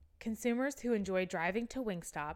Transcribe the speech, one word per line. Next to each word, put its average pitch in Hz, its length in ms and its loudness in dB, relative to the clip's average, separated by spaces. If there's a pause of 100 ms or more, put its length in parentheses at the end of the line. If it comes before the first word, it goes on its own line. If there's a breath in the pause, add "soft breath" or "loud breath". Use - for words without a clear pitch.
(200)
Consumers 240 600 0
who 240 120 2
enjoy 190 320 2
driving 185 440 0
to 262 140 -4
Wingstop 165 540 -4